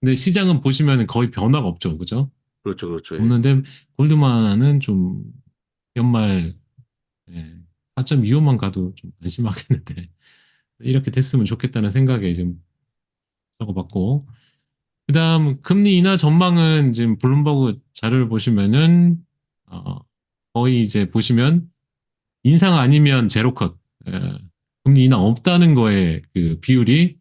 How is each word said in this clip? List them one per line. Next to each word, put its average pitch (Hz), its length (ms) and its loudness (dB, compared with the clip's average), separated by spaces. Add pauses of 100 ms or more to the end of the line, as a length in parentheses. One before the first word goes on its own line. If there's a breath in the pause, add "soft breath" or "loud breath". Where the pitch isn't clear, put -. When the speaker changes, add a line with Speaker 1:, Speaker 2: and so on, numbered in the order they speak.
Speaker 1:
근데 131 140 0
시장은 180 460 0
보시면은 135 460 0
거의 117 240 -2
변화가 123 360 0
없죠, 85 300 -6
그죠? 113 340 -6 (320)
Speaker 2:
그렇죠, 95 260 -10
그렇죠. 82 260 -12
예. 80 60 -6
Speaker 1:
없는데 123 420 0 (340 loud breath)
골드만은 135 840 2
좀 95 420 -4 (720)
연말, 107 580 0 (760)
예, 82 240 -18 (420)
사점이오만 131 640 0
가도 92 380 -6
좀 90 140 -20 (120)
안심하겠는데 90 880 -6 (340 soft breath)
<laughs> - 360 -20
이렇게 131 300 -2
됐으면 131 360 -2
좋겠다는 113 440 -4
생각에 113 440 0
지금 87 260 -8 (1000)
적어봤고, 101 680 -4 (800 soft breath)
그다음 156 560 0
금리 202 340 2
인하 190 200 2
전망은 160 760 2
지금 113 260 0
블룸버그 135 600 0 (140)
자료를 120 340 -2
보시면은, 139 960 2 (460)
어, 92 300 -12 (520)
거의 123 300 2
이제 104 260 -2
보시면 127 640 0 (720)
인상 170 320 4
아니면 139 540 2
제로 117 260 0
컷, 87 220 -6 (320)
예, 92 300 -8 (460)
금리 135 200 4
인하 131 160 4
없다는 160 560 2
거에 98 460 0 (120)
그 82 260 -2
비율이 131 600 2